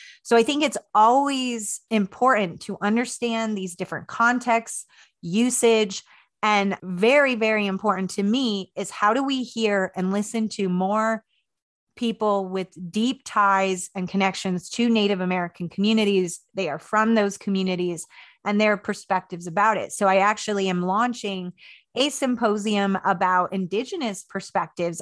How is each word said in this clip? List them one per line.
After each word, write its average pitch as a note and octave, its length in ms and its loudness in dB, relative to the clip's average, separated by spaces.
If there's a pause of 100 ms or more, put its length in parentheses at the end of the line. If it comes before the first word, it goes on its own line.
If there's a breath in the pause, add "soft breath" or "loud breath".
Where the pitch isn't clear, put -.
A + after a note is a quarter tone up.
(240 loud breath)
So - 120 2
I A3+ 80 8
think D4 180 0
it's C#4+ 160 0 (160)
always B3 960 2
important G#3 720 2
to - 200 -10
understand A3+ 760 -2
these F#3 180 -8
different E3 320 -8
contexts, A#3 800 0 (360 soft breath)
usage, A3 840 2 (400 soft breath)
and G3+ 400 2
very, B3 500 2
very G#3+ 320 0
important F#3+ 460 -2
to G3+ 120 -2
me G#3 520 0
is F#3 160 -6
how G#3 220 2
do C4+ 100 0
we C4+ 180 -2
hear G#3 540 0
and F#3 160 -2
listen G#3 380 -2
to F#3+ 200 -4
more G#3+ 540 0 (720)
people G#3 520 0
with F#3 200 -4 (240)
deep A#3 340 -2
ties G3 680 0
and F#3 120 -4
connections F#3+ 600 -2
to A#3+ 180 0
Native G#3 320 2
American F3+ 480 -4
communities. G3+ 720 0 (120)
They F#3 160 -4
are C#3+ 80 -6
from A3 380 2
those G3+ 240 0
communities F#3 640 -2 (400 loud breath)
and G#3 160 2
their G#3 160 4
perspectives F#3 720 -6
about G3+ 300 2
it. A2 140 -6
So G3+ 160 0
I F#3+ 100 6
actually G3+ 520 0
am F3+ 140 0
launching G3 720 -4 (420 loud breath)
a C#4 140 2
symposium G#3+ 920 0
about F3+ 480 2
Indigenous G#3 720 -4
perspectives E3+ 800 -6